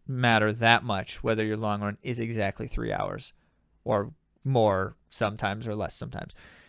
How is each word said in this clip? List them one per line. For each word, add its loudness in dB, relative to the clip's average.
matter 4
that 4
much -4
whether 2
your -2
long -2
run -4
is -4
exactly -4
three -4
hours -6
or -2
more 4
sometimes -2
or -4
less -6
sometimes. -10